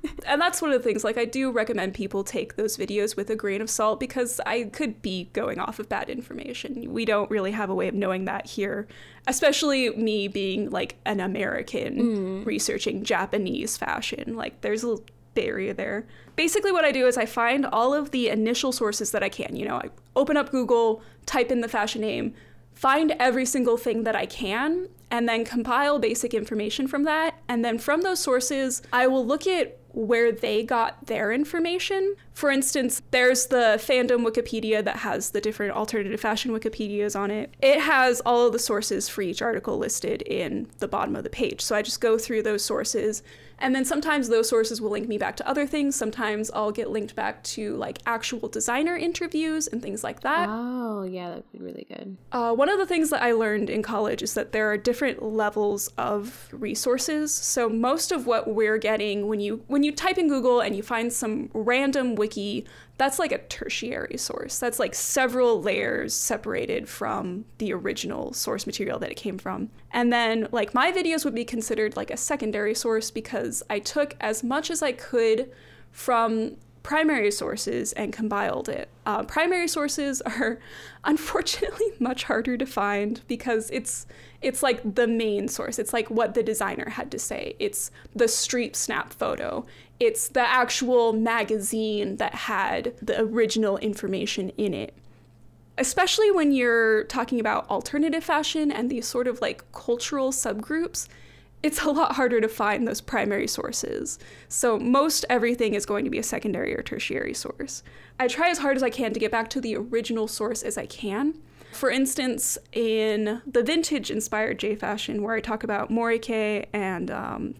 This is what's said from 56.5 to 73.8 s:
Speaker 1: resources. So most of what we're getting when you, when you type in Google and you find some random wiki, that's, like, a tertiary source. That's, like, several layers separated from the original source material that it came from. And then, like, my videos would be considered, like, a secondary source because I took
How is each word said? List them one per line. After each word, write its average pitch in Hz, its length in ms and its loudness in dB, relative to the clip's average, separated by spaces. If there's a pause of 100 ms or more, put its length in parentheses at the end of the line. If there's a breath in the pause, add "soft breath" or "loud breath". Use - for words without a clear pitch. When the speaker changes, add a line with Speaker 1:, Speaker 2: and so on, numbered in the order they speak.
Speaker 1:
resources. 262 800 -2
So - 380 0
most 247 420 0
of 277 140 0
what 233 300 2
we're 214 240 4
getting 214 480 0
when 214 120 0
you, 208 280 -2
when 285 160 4
you 294 80 4
type 370 260 0
in 339 120 4
Google 247 320 4
and 202 140 0
you 196 80 -4
find 233 300 -2
some - 400 -2
random 254 640 2
wiki, 208 500 -2 (320 loud breath)
that's, 277 200 2
like, 320 140 0
a - 80 0
tertiary - 800 -6
source. - 420 -6
That's, 240 200 -2
like, 220 160 0
several 247 680 2
layers 202 520 0
separated - 720 -2
from 202 560 -4 (140)
the 208 160 -2
original - 600 -4
source - 340 -4
material - 320 -4
that - 120 -6
it - 40 -12
came 196 240 -6
from. 196 320 -6 (200 soft breath)
And 240 220 4
then, 226 380 2
like, 233 240 0
my 285 160 4
videos 330 340 0
would 277 100 -2
be 233 80 -2
considered, 214 540 -2
like, 202 140 -6
a - 60 -6
secondary 214 580 -2
source 226 360 0
because 233 580 -4
I 208 100 -2
took 294 420 -2